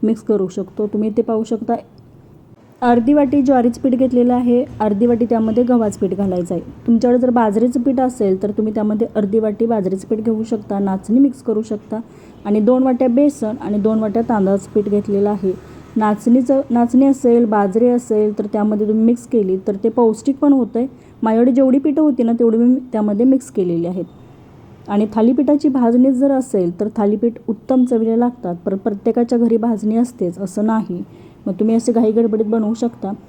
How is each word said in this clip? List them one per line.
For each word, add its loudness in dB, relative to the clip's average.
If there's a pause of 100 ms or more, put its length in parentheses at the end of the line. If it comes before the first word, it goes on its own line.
मिक्स -2
करू -2
शकतो. -8
तुम्ही -4
इथे -4
पाहू -2
शकता -4 (1040)
अर्धी 2
वाटी 2
ज्वारीचं 2
पीठ 0
घेतलेलं 2
आहे, 2 (160)
अर्धी 0
वाटी 2
त्यामध्ये 0
गव्हाचं 0
पीठ -2
घालायचं -2
आहे. -6 (240)
तुमच्याकडे 4
जर 2
बाजरीचं 2
पीठ 0
असेल 0
तर -2
तुम्ही -4
त्यामध्ये -2
अर्धी 0
वाटी -2
बाजरीचं -2
पीठ -2
घेऊ -2
शकता, -6
नाचणी -2
मिक्स 2
करू -2
शकता -8 (460)
आणि 0
दोन 4
वाट्या 0
बेसन 0
आणि -4
दोन 0
वाट्या -2
तांदळाचं 0
पीठ 0
घेतलेलं 0
आहे. -2 (420)
नाचणीचं, 2
नाचणी 2
असेल, 2
बाजरी 2
असेल 0
तर -2
त्यामध्ये -2
तुम्ही 2
मिक्स 0
केली 0 (100)
तर -2
ते -2
पौष्टिक 0
पण 4
होतं -2
आहे. -2 (360)
माझ्याकडे 2
जेवढी 4
पीठं 0
होती 2
ना 0
तेवढी 2
मी 4 (160)
त्यामध्ये 0
मिक्स 2
केलेली -2
आहेत. -6 (840)
आणि 0
थालीपीठाची 2
भाजणी 2
जर 0
असेल -2
तर -2 (100)
थालीपीठ 0 (100)
उत्तम 0
चवीला 0
लागतात, -2
पण -6
प्रत्येकाच्या -2
घरी 2
भाजणी -2
असतेच -4
असं -4
नाही. -4 (440)
मग -4
तुम्ही 0
असे 0
घाई 2
गडबडीत 0
बनवू -2
शकता. -6 (180)